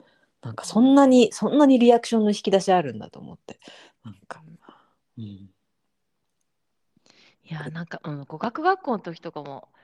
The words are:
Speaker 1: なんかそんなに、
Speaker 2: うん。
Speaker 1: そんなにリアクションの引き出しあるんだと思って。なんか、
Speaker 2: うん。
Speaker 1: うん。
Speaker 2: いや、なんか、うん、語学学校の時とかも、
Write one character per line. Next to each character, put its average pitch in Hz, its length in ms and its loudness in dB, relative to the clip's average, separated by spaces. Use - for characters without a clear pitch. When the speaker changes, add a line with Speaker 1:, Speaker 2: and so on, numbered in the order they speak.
Speaker 1:
な 113 100 -14
ん - 20 -14
か - 100 -14
そ - 160 -2
ん 269 140 4
な 277 120 6
に、 254 200 6
Speaker 2:
う - 40 -2
ん。 - 20 -20
Speaker 1:
そ - 160 -4
ん 247 80 -2
な 294 80 6
に 269 140 6
リ 240 140 6
ア 233 80 4
ク 233 60 -12
シ 233 100 -2
ョ 220 40 2
ン 214 40 0
の 208 60 0
引 208 60 -2
き - 140 -6
出 190 100 4
し 190 120 0
あ 180 100 4
る 127 120 -8
ん 110 40 -12
だ 82 100 -16
と - 100 -20
思 - 160 -18
っ - 40 -20
て。 - 200 -20
な 110 60 -18
ん 95 40 -18
か、 - 160 -20
Speaker 2:
う 117 40 -16
ん。 110 40 -12
Speaker 1:
う - 20 -14
ん。 101 80 -16
Speaker 2:
い 95 160 -20
や、 151 260 -14
な 165 140 -12
ん - 20 -20
か、 - 180 -16
う 165 60 -10
ん、 143 140 -12
語 - 120 -20
学 240 260 -8
学 381 200 -2
校 262 100 -6
の 208 60 -4
時 165 220 -14
と 165 120 -14
か 151 100 -14
も、 143 260 -18